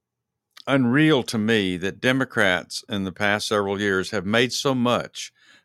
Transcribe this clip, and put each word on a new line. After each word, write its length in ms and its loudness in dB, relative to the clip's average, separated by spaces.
unreal 580 4
to 140 -6
me 380 2
that 240 -6
Democrats 880 0
in 160 -4
the 80 -4
past 360 -2
several 340 0
years 300 0
have 140 -4
made 280 0
so 200 -2
much 600 -2